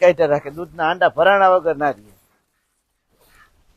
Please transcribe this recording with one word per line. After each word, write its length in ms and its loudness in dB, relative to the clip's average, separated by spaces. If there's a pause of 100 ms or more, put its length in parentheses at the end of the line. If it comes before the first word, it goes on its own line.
કાઢ્યા 260 2
રાખે, 240 -4
દૂધના 400 -6
આંડા 180 -2
ભરાણા 400 2
વગર 280 0
ના 140 -4
રહે. 220 -16 (1600)